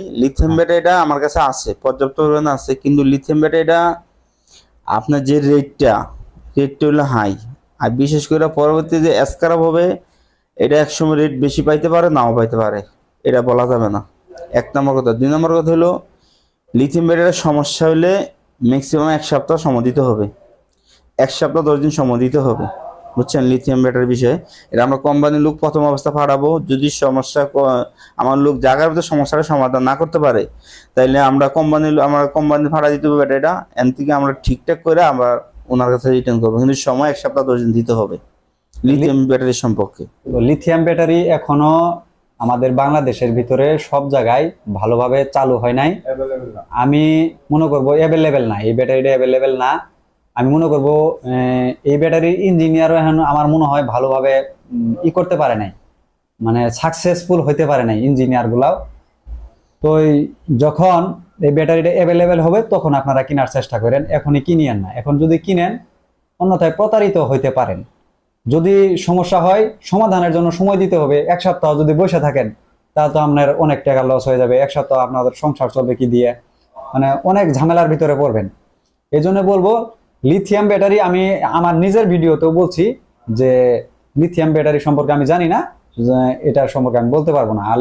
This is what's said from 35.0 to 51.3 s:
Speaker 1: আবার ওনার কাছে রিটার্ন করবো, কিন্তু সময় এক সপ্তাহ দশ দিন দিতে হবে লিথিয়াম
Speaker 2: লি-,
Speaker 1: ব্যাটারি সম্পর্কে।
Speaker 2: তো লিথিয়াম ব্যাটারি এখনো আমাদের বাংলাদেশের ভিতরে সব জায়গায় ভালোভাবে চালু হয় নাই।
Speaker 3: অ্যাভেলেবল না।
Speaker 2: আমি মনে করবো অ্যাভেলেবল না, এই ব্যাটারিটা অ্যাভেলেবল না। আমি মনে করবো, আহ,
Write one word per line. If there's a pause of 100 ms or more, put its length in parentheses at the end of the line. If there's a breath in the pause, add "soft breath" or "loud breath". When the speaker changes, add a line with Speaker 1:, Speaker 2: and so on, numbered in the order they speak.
Speaker 1:
আবার (380)
ওনার
কাছে
রিটার্ন
করবো,
কিন্তু (120)
সময়
এক
সপ্তাহ
দশ
দিন
দিতে
হবে (600)
লিথিয়াম
Speaker 2:
লি-,
Speaker 1:
ব্যাটারি
সম্পর্কে। (280)
Speaker 2:
তো (120)
লিথিয়াম
ব্যাটারি (180)
এখনো (680)
আমাদের (100)
বাংলাদেশের
ভিতরে (220)
সব
জায়গায় (340)
ভালোভাবে (160)
চালু
হয়
নাই।
Speaker 3:
অ্যাভেলেবল
না। (200)
Speaker 2:
আমি (480)
মনে
করবো (100)
অ্যাভেলেবল
না, (100)
এই
ব্যাটারিটা
অ্যাভেলেবল (100)
না। (640)
আমি
মনে
করবো, (160)
আহ,